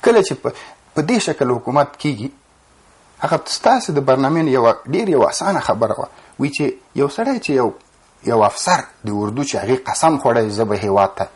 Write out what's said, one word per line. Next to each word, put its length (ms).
کله 200
چې 100
په، 180
په 60
دې 160
شکل 240
حکومت 500
کیږي، 280
هغه 220
ستاسې 460
د 80
برنامې 440
نه 80
یوه 240
ډېر 220
یوه 200
اسانه 300
خبره 400
وه. 80
وی 100
چې 220
یو 120
سړی 320
چې 100
یو، 220
یو 200
افسر 400
د 40
اردو 340
چې 120
هغې 220
قسم 300
خوړی، 300
«زه 40
به 120
هیواد 400
ته 200